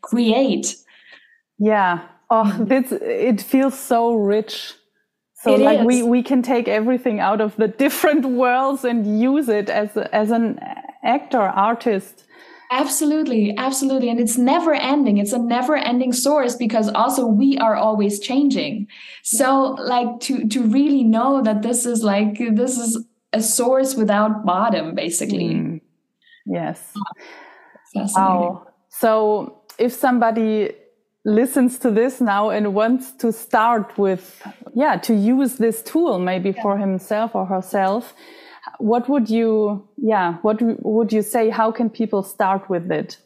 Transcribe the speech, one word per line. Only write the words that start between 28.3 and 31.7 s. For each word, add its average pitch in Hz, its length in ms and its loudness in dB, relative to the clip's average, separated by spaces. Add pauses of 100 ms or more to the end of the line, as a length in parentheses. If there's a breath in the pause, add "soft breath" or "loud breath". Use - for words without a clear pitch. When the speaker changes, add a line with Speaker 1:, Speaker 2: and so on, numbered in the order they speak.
Speaker 2:
Wow. 175 260 -6 (220)
So 214 720 0 (160)
if 240 140 0
somebody 226 800 0 (540)
listens 247 540 2